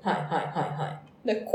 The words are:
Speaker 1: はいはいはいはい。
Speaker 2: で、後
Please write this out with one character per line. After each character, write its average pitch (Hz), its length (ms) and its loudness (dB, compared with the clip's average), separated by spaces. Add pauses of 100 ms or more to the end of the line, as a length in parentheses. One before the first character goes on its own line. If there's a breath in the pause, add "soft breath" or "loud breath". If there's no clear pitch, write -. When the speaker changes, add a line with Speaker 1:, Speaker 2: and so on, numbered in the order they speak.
Speaker 1:
は - 80 -2
い 160 40 0
は - 60 -4
い 151 40 -6
は 165 120 -4
い 151 520 -6
は - 40 -10
い。 - 340 -18
Speaker 2:
で、 220 140 -2
後 - 140 -12